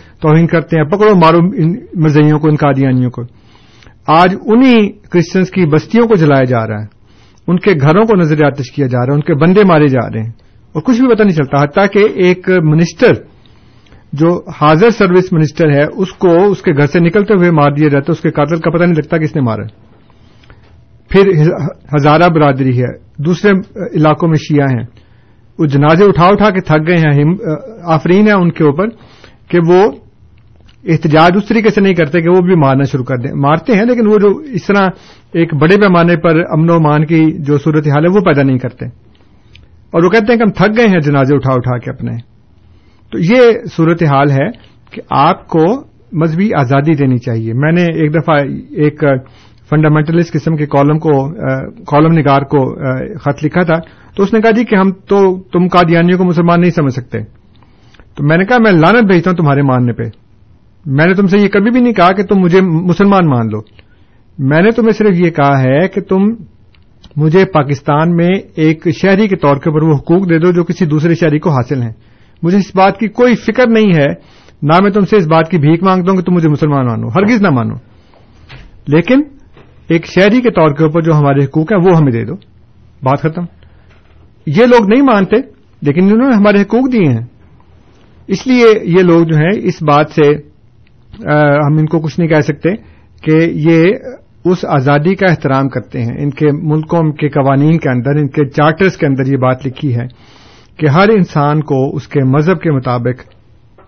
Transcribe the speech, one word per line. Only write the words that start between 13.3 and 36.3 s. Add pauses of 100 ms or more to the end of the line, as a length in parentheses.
جو (100)
حاضر
سروس
منسٹر
ہے،
اس
کو
اس
کے
گھر
سے
نکلتے
ہوئے
مار
دیا
جاتا
ہے،
اس
کے
قاتل
کا
پتہ
نہیں
لگتا
کس
نے
مارا۔ (1500)
پھر (640)
ہزارہ
برادری
ہے، (240)
دوسرے (440)
علاقوں
میں
شیعہ
ہیں، (720)
وہ
جنازے
اٹھا
اٹھا
کے
تھک
گئے
ہیں۔
ہم-، (480)
آفرین
ہے
ان
کے
اوپر (600)
کہ
وہ (920)
احتجاج
اس
طریقے
سے
نہیں
کرتے
کہ
وہ
بھی
مارنا
شروع
کر
دیں،
مارتے
ہیں
لیکن
وہ
جو
اس
طرح (440)
ایک
بڑے
پیمانے
پر (140)